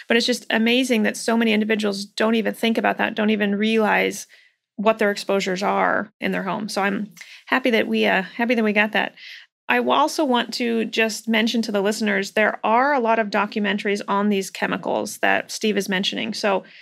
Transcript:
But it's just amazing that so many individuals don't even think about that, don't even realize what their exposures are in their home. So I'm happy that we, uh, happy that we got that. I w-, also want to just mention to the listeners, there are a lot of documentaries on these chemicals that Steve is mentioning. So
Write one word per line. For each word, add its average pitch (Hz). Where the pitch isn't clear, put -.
But 233
it's 233
just 247
amazing 233
that 202
so -
many 226
individuals 214
don't 220
even 202
think 226
about 202
that, 214
don't 214
even 202
realize 202
what 220
their 208
exposures 196
are 196
in 196
their 180
home. 190
So 202
I'm 202
happy 254
that 220
we, 220
uh, 190
happy 233
that 226
we 214
got 214
that. -
I 247
w-, 247
also 302
want 240
to 233
just 220
mention 226
to 220
the 202
listeners, 202
there -
are 247
a 277
lot 226
of 214
documentaries 208
on 202
these 190
chemicals -
that -
Steve 208
is 196
mentioning. 202
So 196